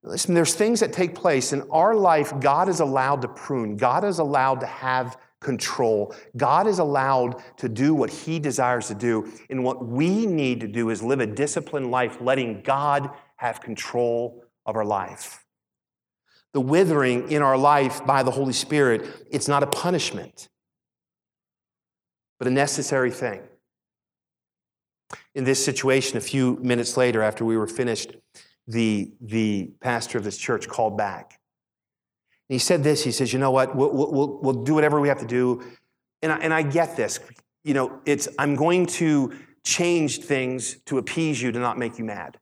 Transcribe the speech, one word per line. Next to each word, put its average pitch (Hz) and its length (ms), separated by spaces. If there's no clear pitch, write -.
Listen, 180 300
there's 165 220
things 214 240
that 165 120
take 175 220
place 143 400
in 139 160
our 180 240
life 165 460
God 147 300
is 165 100
allowed 135 420
to - 60
prune. 110 500
God 131 260
is 196 140
allowed 135 440
to 123 40
have 127 500
control. 113 760
God 139 300
is 196 140
allowed 135 600
to 127 120
do 135 240
what 131 160
he 160 300
desires 123 480
to 107 80
do. 113 360
And 131 120
what 127 220
we 170 400
need 139 360
to 113 60
do 110 220
is 107 140
live 131 160
a 113 80
disciplined 135 640
life, 123 280
letting 120 420
God 139 500
have 120 260
control 120 800
of 107 100
our 107 100
life. - 600
The 139 80
withering 143 680
in 147 120
our 135 140
life 139 460
by 135 200
the 127 80
Holy 131 220
Spirit, 131 760
it's - 180
not 143 140
a 139 60
punishment, 143 840
but 127 80
a 127 40
necessary 139 600
thing. 113 300
In 139 80
this 131 200
situation, 131 540
a 104 40
few 127 360
minutes 120 400
later, 123 240
after 107 240
we 113 100
were 107 120
finished, 117 480
the, 113 520
the 107 520
pastor 120 360
of 101 60
this 101 140
church - 320
called 107 260
back. 101 440
And 135 60
he 127 40
said 165 240
this, 147 200
he 127 80
says, 120 220
"You 127 60
know 135 120
what, 131 240
we'll, 135 160
we'll, 143 200
we'll, 143 300
we'll 131 220
do 151 120
whatever 151 260
we 143 60
have 135 120
to 120 60
do." 123 380
And 160 100
I, 156 60
and 160 160
I 160 80
get 151 340
this, 110 240
you 147 100
know, 131 320
it's, 143 220
"I'm 143 180
going 170 320
to 151 460
change 170 560
things 127 640
to 135 140
appease 156 420
you, 123 100
to 120 80
not 123 180
make 117 200
you 113 80
mad." 98 360